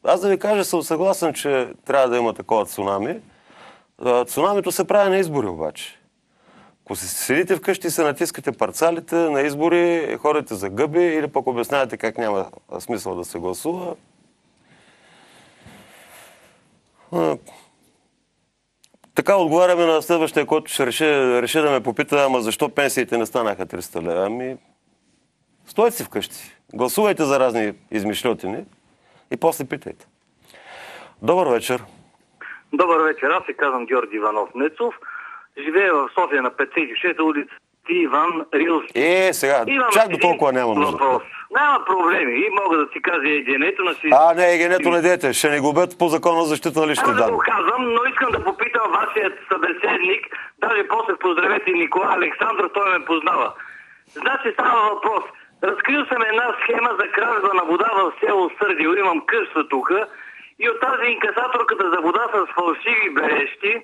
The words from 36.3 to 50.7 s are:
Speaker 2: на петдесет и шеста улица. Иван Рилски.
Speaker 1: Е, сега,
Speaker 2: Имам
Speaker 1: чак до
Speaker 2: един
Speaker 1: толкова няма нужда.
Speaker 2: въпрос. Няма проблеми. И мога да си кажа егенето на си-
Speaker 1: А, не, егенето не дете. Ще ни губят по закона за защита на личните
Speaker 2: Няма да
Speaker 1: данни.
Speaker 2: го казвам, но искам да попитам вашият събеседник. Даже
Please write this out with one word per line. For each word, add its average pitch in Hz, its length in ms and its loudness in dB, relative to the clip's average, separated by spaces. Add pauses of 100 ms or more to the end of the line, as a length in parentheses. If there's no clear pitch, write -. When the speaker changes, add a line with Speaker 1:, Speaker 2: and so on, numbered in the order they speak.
Speaker 2:
на 127 80 0
петдесет 139 400 -4
и - 100 -6
шеста 165 240 -2
улица. 147 300 -2 (340)
Иван 165 440 2 (220)
Рилски. 156 400 0
Speaker 1:
Е, 180 380 2
сега, 135 340 2
Speaker 2:
Имам 254 260 2
Speaker 1:
чак 214 120 4
до 208 60 -2
Speaker 2:
един 160 100 -4
Speaker 1:
толкова 160 320 4
няма 123 220 0
нужда. 147 180 0
Speaker 2:
въпрос. 131 300 0 (280)
Няма 277 340 2
проблеми. 180 480 2
И 165 180 0 (120)
мога 175 140 2
да 147 160 2
си 151 100 -8
кажа 160 260 0 (140)
егенето 139 400 -2
на 175 120 -2
си- 156 180 -4
Speaker 1:
А, 160 220 8
не, 175 200 6
егенето 175 360 2
не 175 100 4
дете. 160 320 2
Ще 151 180 2
ни 147 100 2
губят 151 380 2
по 175 100 2
закона 165 340 2
за 165 60 0
защита 151 320 -2
на 156 60 2
личните 151 240 2
Speaker 2:
Няма - 80 0
да - 60 4
Speaker 1:
данни. - 120 2
Speaker 2:
го - 60 -2 (100)
казвам, 220 300 0 (120)
но 233 60 2 (100)
искам 262 200 -2
да - 140 -4
попитам 226 420 -2 (120)
вашият 196 360 -2 (180)
събеседник. 180 680 -2 (420)
Даже 214 240 0